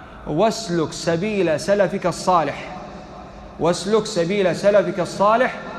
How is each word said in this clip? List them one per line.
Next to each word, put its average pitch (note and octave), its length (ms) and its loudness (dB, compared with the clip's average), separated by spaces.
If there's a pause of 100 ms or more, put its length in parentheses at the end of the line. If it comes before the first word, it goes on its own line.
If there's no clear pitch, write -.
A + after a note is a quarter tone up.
(280)
واسلك E3+ 640 0
سبيل E3+ 680 0
سلفك G3 460 0
الصالح، E3 720 0 (840)
واسلك G3 460 2
سبيل F3 500 0
سلفك G3 440 4
الصالح، A3 560 2 (240)